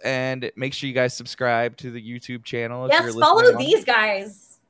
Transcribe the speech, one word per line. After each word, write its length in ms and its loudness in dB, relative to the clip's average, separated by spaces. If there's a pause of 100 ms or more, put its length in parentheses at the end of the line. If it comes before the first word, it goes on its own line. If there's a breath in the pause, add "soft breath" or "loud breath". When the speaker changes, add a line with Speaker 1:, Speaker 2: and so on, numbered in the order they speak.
Speaker 1:
and 540 -4
make 160 -6
sure 160 -8
you 40 -8
guys 220 0
subscribe 600 -2
to 140 -12
the 100 -12
YouTube 420 -12
channel 420 -6
if 60 2
Speaker 2:
Yes, 120 4
Speaker 1:
you're 180 -2
Speaker 2:
follow 200 6
Speaker 1:
listening 160 8
on 60 -2
Speaker 2:
these 220 2
guys. 760 -2 (100)